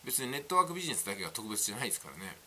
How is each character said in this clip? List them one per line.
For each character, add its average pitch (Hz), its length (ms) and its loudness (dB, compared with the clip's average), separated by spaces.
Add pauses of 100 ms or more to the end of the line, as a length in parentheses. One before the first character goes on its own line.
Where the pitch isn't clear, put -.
別 123 220 0
に 123 60 -2
ネ 139 80 -2
ッ - 40 -10
ト 185 140 4
ワ 180 80 8
ー - 20 -6
ク 170 60 -2
ビ 180 80 -4
ジ 156 80 -2
ネ 120 60 2
ス - 100 0
だ 101 100 -2
け 98 60 -6
が 175 80 -2
特 107 180 -6
別 104 180 2
じ 104 80 0
ゃ 104 40 -6
な 123 80 0
い 110 40 0
で 95 40 2
す - 80 -4
か - 80 -12
ら 69 80 -14
ね。 92 180 -8 (120)